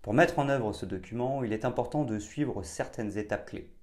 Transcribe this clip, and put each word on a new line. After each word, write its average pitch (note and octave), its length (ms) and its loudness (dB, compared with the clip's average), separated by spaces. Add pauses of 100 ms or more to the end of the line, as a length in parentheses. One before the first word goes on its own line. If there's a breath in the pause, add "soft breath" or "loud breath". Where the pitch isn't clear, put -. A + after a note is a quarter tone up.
Pour G#2 100 -2
mettre E3+ 240 8
en C#3 100 2
œuvre A#2 260 2
ce - 120 -6
document, B2 580 -2
il G#2+ 80 0
est A2 140 0
important B2+ 380 0
de G#2+ 160 -2
suivre A2 420 -2
certaines G#2+ 560 -4
étapes G#3 300 -4
clés. - 360 -12